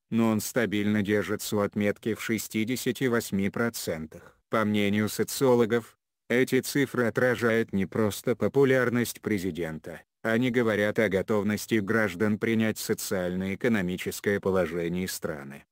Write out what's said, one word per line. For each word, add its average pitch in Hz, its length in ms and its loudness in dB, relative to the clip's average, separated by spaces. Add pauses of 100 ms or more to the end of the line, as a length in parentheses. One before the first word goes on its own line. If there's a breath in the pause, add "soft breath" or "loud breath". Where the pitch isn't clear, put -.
(100)
но 113 200 4
он 107 100 2
стабильно 104 600 0
держится 104 540 -2
у 104 40 2
отметки 104 540 -2
в - 60 -10
шестидесяти 113 840 -2
восьми 110 440 0
процентах. 90 880 -6 (140)
По 110 140 2
мнению 104 440 2
социологов, 120 880 0 (320)
эти 127 320 2
цифры 123 440 0
отражают 113 680 2
не 98 140 0
просто 110 480 -2
популярность 123 840 2
президента, 82 840 -4 (200)
они 117 280 2
говорят 107 480 2
о 107 100 4
готовности 104 680 0
граждан 107 600 0
принять 110 380 2
социально-экономическое 95 1600 -2
положение 87 640 0
страны. 71 640 -10